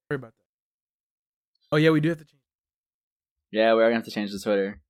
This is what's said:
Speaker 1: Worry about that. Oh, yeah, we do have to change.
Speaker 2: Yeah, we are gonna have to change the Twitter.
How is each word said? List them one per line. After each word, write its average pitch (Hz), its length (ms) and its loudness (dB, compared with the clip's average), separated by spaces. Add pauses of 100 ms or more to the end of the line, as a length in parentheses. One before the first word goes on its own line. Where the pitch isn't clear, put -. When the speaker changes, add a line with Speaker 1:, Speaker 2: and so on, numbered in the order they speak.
Speaker 1:
Worry 147 80 -6
about 120 220 -14
that. - 60 -20 (1300)
Oh, 151 40 2
yeah, 156 140 4
we 156 100 2
do 156 80 0
have 165 100 -6
to - 60 -20
change. - 160 -20 (1080)
Speaker 2:
Yeah, 113 240 2
we 113 80 4
are 113 40 4
gonna 117 100 0
have 113 80 -6
to 113 60 -16
change 104 220 -8
the 98 80 -10
Twitter. 101 500 -2